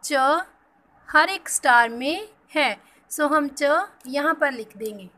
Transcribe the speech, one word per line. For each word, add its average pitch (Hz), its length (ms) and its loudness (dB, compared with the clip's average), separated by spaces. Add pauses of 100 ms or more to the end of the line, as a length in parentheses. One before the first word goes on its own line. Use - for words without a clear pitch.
च 285 380 2 (680)
हर 311 180 4
एक 381 200 -8
star 240 400 4
में 285 400 -6 (260)
है। 254 260 0 (300)
So 294 220 0
हम 294 160 0
च 302 400 0 (180)
यहाँ 285 280 0
पर 302 180 0
लिख 220 240 -14
देंगे। 202 420 -10